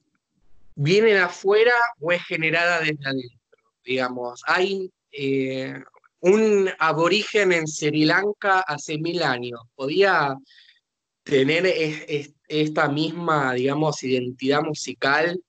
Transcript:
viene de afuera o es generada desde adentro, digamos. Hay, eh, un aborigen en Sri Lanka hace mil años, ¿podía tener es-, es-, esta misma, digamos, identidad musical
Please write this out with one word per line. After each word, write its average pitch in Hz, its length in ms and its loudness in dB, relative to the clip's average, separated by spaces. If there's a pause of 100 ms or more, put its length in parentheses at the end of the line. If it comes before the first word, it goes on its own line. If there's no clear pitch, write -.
(760)
viene 196 360 4
de 202 60 4
afuera 208 560 2 (260)
o 160 120 -2
es 175 120 -2
generada 170 560 0
desde 151 240 -4
adentro, 135 540 -8 (260)
digamos. 127 600 -4
Hay, 185 460 -2 (180)
eh, 135 640 -4 (460)
un 202 580 4
aborigen 180 760 2
en 165 140 0
Sri 156 380 0
Lanka 190 560 2
hace 151 360 -6
mil 170 280 -4
años, 120 360 -4 (140)
¿podía 151 640 2 (840)
tener 147 420 2
es-, 156 420 -2
es-, 143 260 -8 (140)
esta 151 400 0
misma, 156 680 -2
digamos, 147 500 0
identidad 131 580 -2
musical 151 880 -2